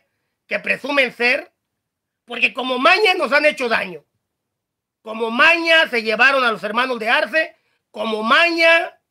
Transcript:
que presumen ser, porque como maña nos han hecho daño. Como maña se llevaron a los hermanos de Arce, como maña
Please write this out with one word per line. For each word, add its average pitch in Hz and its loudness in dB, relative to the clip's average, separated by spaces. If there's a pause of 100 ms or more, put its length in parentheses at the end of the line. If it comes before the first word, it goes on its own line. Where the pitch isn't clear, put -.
(460)
que 208 -6
presumen 240 -2
ser, 262 -4 (720)
porque 233 -4
como 254 -4
maña 370 2
nos 277 -2
han 294 2
hecho 269 -2
daño. 190 -4 (960)
Como 226 -6
maña 330 2
se 233 -2
llevaron 247 2
a 233 2
los 180 -6
hermanos 240 -2
de 214 -4
Arce, 311 -2 (340)
como 220 -6
maña 330 2 (100)